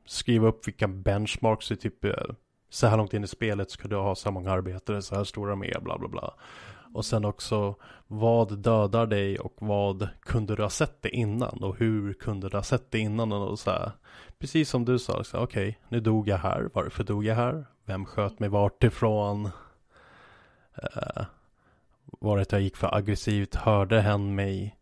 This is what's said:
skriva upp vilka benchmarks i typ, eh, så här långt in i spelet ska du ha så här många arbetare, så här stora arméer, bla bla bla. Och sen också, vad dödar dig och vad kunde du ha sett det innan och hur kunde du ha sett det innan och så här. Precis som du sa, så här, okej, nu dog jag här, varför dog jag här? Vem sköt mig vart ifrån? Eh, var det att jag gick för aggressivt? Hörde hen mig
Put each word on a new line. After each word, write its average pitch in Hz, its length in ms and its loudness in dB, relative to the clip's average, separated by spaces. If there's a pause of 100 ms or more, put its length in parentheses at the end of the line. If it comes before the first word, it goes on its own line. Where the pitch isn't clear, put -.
skriva 113 420 2
upp 113 200 0
vilka 107 200 -2
benchmarks 104 840 0
i 110 40 0
typ, - 300 -6
eh, 101 80 0 (560)
så - 180 2
här 110 100 6
långt 107 160 0
in 104 100 -2
i 98 40 -6
spelet 101 440 -4
ska - 160 -12
du 101 80 -4
ha 98 200 0
så - 140 -4
här 101 40 0
många 92 180 -4
arbetare, 92 500 -2
så 98 140 -8
här 101 80 0
stora 101 280 -4
arméer, 98 280 -4
bla - 180 -6
bla - 100 -6
bla. - 260 -8 (600)
Och 110 120 -6
sen 107 200 0
också, 104 500 -2 (320)
vad 110 500 2
dödar 110 480 4
dig 98 340 0
och - 200 -12
vad 101 480 0 (140)
kunde 107 340 0
du 107 80 0
ha 104 60 0
sett - 320 -4
det - 80 -4
innan 113 540 -2
och 98 140 -4
hur 107 360 0
kunde 95 360 -6
du 101 80 -2
ha 101 60 -2
sett - 280 -2
det 110 80 0
innan 110 320 0
och 101 280 -4
så - 120 -2
här. - 200 -2 (480)
Precis 151 300 2
som 120 160 0
du 123 140 4
sa, - 240 -4
så - 140 -8
här, 110 60 0
okej, 104 360 -2 (100)
nu 117 100 0
dog 110 280 4
jag 98 100 2
här, - 360 0
varför - 300 -2
dog 104 220 0
jag 110 100 2
här? 127 300 0 (200)
Vem 95 200 -6
sköt 101 340 -2
mig 104 100 0
vart 101 340 4
ifrån? 107 600 2 (1300)
Eh, - 480 -8 (840)
var 107 320 -2
det 98 40 4
att 95 100 -2
jag 101 100 4
gick 98 160 -2
för - 180 0
aggressivt? 104 600 0
Hörde 104 460 4
hen 101 340 2
mig 98 460 -2